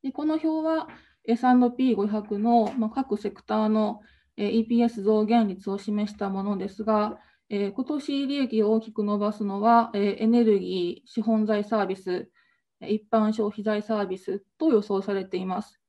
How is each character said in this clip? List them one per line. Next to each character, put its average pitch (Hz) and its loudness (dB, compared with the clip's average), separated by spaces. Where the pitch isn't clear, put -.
で、 277 -6
こ 302 -6
の 311 2
表 320 -2
は、 320 -2
エ 226 2
ス 240 -4
ア 254 6
ン 247 8
ド 247 4
ピ 254 2
ー - 4
五 202 0
百 208 -4
の、 226 4
ま 220 0
あ、 - -4
各 262 -2
セ 202 -6
ク - -20
タ 214 0
ー - 2
の、 214 0
え 208 -4
ー、 - 0
イ 226 2
ー 220 -4
ピ 233 0
ー 233 4
エ 233 2
ス 226 -8
増 214 4
減 220 2
率 190 -8
を 196 -4
示 208 -4
し - -18
た 196 -4
も 196 -4
の 202 -2
で 190 -6
す 208 -10
が、 214 0
え 202 -2
ー、 196 -6
今 254 -6
年 277 -4
利 285 -2
益 220 0
を 208 2
大 220 2
き 220 -16
く 214 -4
伸 208 -2
ば 208 0
す 208 -6
の 202 -4
は、 233 4
え 202 -2
ー、 202 0
エ 220 0
ネ 240 4
ル 208 4
ギ 180 -4
ー、 - -20
資 226 -6
本 220 2
財 208 0
サ 208 -2
ー 196 0
ビ 190 -4
ス、 185 -6
え - -14
ー、 - -10
一 214 0
般 220 2
消 220 -2
費 214 -10
財 208 0
サ 214 -2
ー 202 0
ビ 185 -6
ス 196 -8
と 320 0
予 220 6
想 196 -2
さ 202 -4
れ 190 -2
て 190 -6
い 185 -4
ま 185 -4
す。 - -18